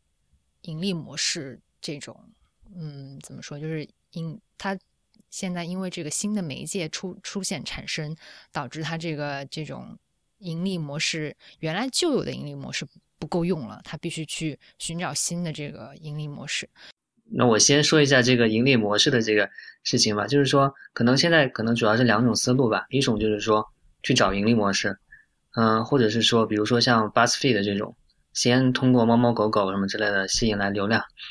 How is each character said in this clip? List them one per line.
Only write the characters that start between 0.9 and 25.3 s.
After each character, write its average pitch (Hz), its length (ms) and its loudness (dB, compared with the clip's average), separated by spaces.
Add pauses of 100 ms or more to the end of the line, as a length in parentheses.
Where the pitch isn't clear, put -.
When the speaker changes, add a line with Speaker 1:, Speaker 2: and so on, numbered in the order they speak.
Speaker 1:
模 139 240 -10
式 139 420 -6 (260)
这 147 140 -10
种， - 200 -18 (560)
嗯， 139 460 -14
怎 - 100 -20
么 127 120 -16
说， 147 160 -14
就 156 80 -10
是 160 200 -8 (260)
因-， 160 280 -10 (160)
它 196 180 -6 (540)
现 185 240 -8
在 175 100 -6
因 175 180 -6
为 185 60 -6
这 175 160 -8
个 147 60 -8
新 208 240 -4
的 208 80 -2
媒 135 220 -8
介 160 260 -6
出-， - 320 -10
出 - 220 -8
现 160 200 -6
产 - 240 -10
生， 156 280 -8 (360)
导 143 160 -6
致 151 140 -10
它 160 160 -6
这 160 180 -6
个， 143 360 -6
这 156 120 -8
种 123 320 -14 (440)
盈 175 260 -6
利 190 140 -2
模 147 180 -8
式， 156 380 -4 (240)
原 156 160 -4
来 233 160 -2
旧 339 220 0
有 196 120 0
的 139 60 -6
盈 131 120 -10
利 143 120 -10
模 139 180 -10
式 - 140 -8 (320)
不 156 80 -8
够 170 180 0
用 160 220 -4
了， 101 160 -16
它 - 140 -12
必 170 120 -8
须 156 160 -8
去 151 320 -8 (220)
寻 165 180 -8
找 175 160 -6
新 175 300 -4
的 160 100 -4
这 147 160 -10
个 123 320 -16
盈 151 160 -12
利 151 100 -8
模 143 200 -12
式。 - 200 -8 (600)
Speaker 2:
那 123 160 0
我 110 140 6
先 143 240 6
说 151 180 6
一 143 60 6
下 135 120 6
这 123 160 4
个 117 120 4
盈 110 180 2
利 135 100 6
模 107 220 2
式 139 140 2
的 123 100 4
这 107 140 2
个 101 120 2 (360)
事 - 160 0
情 110 160 2
吧， 104 100 0
就 139 140 2
是 139 80 4
说 139 260 4 (200)
可 - 100 -2
能 123 120 6
现 170 160 2
在 151 160 6
可 - 140 -6
能 117 140 0
主 117 100 0
要 107 100 4
是 123 80 4
两 117 220 4
种 110 100 4
思 - 160 2
路 127 160 4
吧， 101 220 0
一 131 100 0
种 117 200 0
就 107 80 0
是 107 120 0
说 107 240 2 (380)
去 131 140 0
找 95 180 4
盈 98 100 -2
利 117 120 4
模 101 180 2
式， - 240 -2 (560)